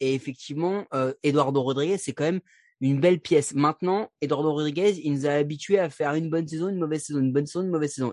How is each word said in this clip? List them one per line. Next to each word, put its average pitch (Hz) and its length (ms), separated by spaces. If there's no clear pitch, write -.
et 135 120
effectivement, 151 800
euh, 131 300
Eduardo 139 400
Rodriguez, 139 360
c'est - 140
quand 143 120
même 175 160
une 135 180
belle 175 220
pièce. 147 340
Maintenant, 180 560
Eduardo 151 280
Rodriguez, 151 540
il 147 80
nous 139 140
a 147 40
habitués 147 480
à 175 100
faire 147 260
une 160 160
bonne 165 180
saison, 160 200
une 190 120
mauvaise 156 240
saison, 147 160
une 131 120
bonne 143 140
saison, 170 160
une 190 80
mauvaise 151 220
saison. 127 200